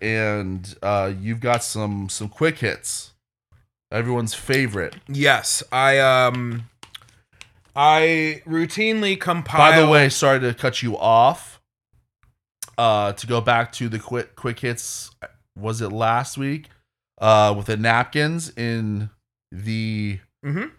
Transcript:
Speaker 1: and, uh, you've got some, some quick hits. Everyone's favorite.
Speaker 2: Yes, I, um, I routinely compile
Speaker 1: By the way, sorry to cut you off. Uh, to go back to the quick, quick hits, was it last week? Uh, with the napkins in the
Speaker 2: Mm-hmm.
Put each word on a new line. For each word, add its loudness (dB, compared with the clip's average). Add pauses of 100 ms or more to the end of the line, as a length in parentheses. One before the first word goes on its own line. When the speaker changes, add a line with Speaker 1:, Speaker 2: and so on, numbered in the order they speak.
Speaker 1:
and, -4
uh, 0
you've -6
got 0
some, -6
some -8
quick -2
hits. -6 (800)
Everyone's -2
favorite. -2 (120)
Speaker 2:
Yes, 0 (100)
I, 2
um, 0 (1040)
I 2
routinely -2
compile 4
Speaker 1:
By 8
the 8
way, 6
sorry 2
to -2
cut -4
you -2
off. 2 (1160)
Uh, 2
to -14
go 0
back 0
to -6
the -6
quick, -8
quick -8
hits, -8 (480)
was -6
it -6
last -2
week? -6 (520)
Uh, 6
with -6
the -2
napkins -2
in -4 (400)
the -6 (260)
Speaker 2:
Mm-hmm. -6 (100)